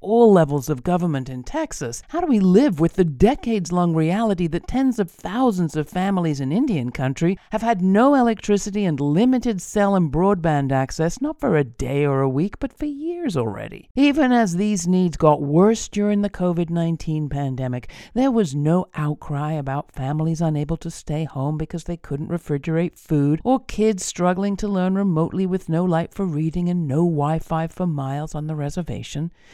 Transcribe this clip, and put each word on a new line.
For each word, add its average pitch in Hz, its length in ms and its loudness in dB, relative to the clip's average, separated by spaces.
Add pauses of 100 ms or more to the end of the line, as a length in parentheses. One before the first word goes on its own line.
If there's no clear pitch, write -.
all 226 280 6
levels 147 380 4
of 131 140 -4
government 165 480 0
in 127 120 -10
Texas, 147 680 -8
how 330 120 -4
do 349 60 -2
we 254 120 4
live 190 420 4
with 170 140 2
the 190 100 2
decades-long 175 920 0
reality 180 540 0
that 165 180 -6
tens 262 320 0
of 185 120 -2
thousands 185 640 -2
of 151 140 -4
families 180 500 -2
in 135 140 -2
Indian 180 380 0
country 143 480 -2 (140)
have 214 100 -4
had 226 180 0
no 208 340 6
electricity 208 720 0
and 151 160 0
limited 214 600 2
cell 202 320 0
and 170 180 2
broadband 160 580 2
access, 135 480 0
not 302 220 -6
for 220 160 2
a 147 80 4
day 135 400 -4
or 139 160 2
a 135 80 2
week, 143 300 -2
but - 180 -8
for - 80 -8
years 302 540 -4
already? 107 560 -6
Even 277 380 4
as 220 240 2
these 202 300 -2
needs 185 300 2
got 151 240 4
worse 180 480 2
during 208 320 0
the 202 80 0
covid 175 400 -2
nineteen 160 640 -2
pandemic, 131 600 -6 (220)
there 262 200 2
was 196 220 0
no 156 300 2 (100)
outcry 151 580 -4
about 139 400 -6
families 156 500 -2
unable 151 340 0
to 165 140 -10
stay 156 340 -6
home 143 320 -4
because 160 280 -8
they 135 120 -8
couldn't 143 320 -8
refrigerate 156 680 -4
food, 147 460 0
or 254 160 2
kids 214 440 0
struggling 190 520 -2
to 202 180 -2
learn 185 220 0
remotely 185 500 0
with 185 220 -4
no 165 160 0
light 165 280 0
for 196 140 -4
reading 165 420 -2
and 175 200 -2
no 131 80 0
Wi-Fi 160 720 0
for 185 180 -6
miles 147 480 -6
on 151 140 -6
the 156 80 -6
reservation. 147 760 -6 (240)